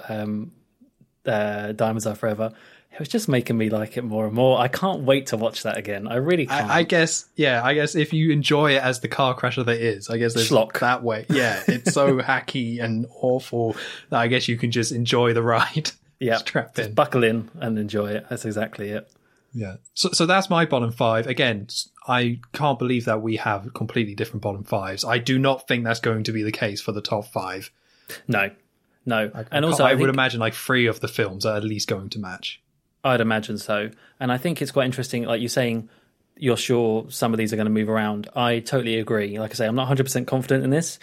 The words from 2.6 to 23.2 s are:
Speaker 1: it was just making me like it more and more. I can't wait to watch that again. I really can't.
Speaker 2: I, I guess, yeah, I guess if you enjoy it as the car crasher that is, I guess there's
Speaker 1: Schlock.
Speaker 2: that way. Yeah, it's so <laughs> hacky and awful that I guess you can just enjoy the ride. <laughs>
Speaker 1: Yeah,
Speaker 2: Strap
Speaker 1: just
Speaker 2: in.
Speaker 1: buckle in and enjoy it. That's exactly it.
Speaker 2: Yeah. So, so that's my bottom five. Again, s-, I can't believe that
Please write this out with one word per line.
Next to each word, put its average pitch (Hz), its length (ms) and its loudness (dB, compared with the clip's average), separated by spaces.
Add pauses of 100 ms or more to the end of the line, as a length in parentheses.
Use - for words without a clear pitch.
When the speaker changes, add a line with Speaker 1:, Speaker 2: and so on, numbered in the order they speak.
Speaker 1:
it - 80 -20
was 151 100 -6
just 220 180 -2
making 120 300 2
me 110 140 2
like 107 260 -4
it 123 60 -6
more 110 220 -2
and 107 100 -4
more. 127 240 6
I 123 80 4
can't 170 340 -2
wait 135 260 2
to 117 100 -2
watch 110 260 -2
that 104 140 -2
again. 101 300 -6
I 113 80 -4
really 151 300 2
can't. 143 240 -2
Speaker 2:
I, 170 100 4
I 175 40 4
guess, 165 420 2 (100)
yeah, 131 280 2
I 131 100 4
guess 151 220 0
if 151 180 2
you 160 180 4
enjoy 147 440 4
it 131 80 2
as 127 160 0
the - 80 -6
car 131 280 0
crasher 123 300 -2
that 117 160 0
is, 107 280 -2
I 117 80 -2
guess 117 180 2
there's 110 140 2
Speaker 1:
Schlock. 123 320 4
Speaker 2:
that 127 220 2
way. 110 260 -2
Yeah, 113 380 2
it's 123 260 2
so 139 240 4
<laughs> 127 40 0
hacky 120 600 -2
and 113 260 -2 (140)
awful 120 540 0 (360)
that 123 80 2
I 117 80 2
guess 123 200 2
you 120 100 0
can 117 140 0
just 117 200 0
enjoy 120 420 2
the 117 100 2
ride. 117 520 0
<laughs> - 60 -20 (160)
Speaker 1:
Yeah, 117 200 0
Speaker 2:
Strap 123 360 -4
Speaker 1:
just 113 160 -4
Speaker 2:
in. 107 60 -6
Speaker 1:
buckle 139 300 2
in 110 340 0
and 113 180 -4
enjoy 104 340 -2
it. 107 180 -6
That's - 160 -8
exactly 107 460 -6
it. - 200 -8 (420)
Speaker 2:
Yeah. 101 220 -8 (200)
So, 180 180 0
so 170 120 4
that's 185 240 4
my 170 160 4
bottom 120 280 0
five. 117 340 2
Again, 123 400 0
s-, - 220 -8 (180)
I 120 320 2 (140)
can't 139 260 0
believe 123 240 0
that 110 180 0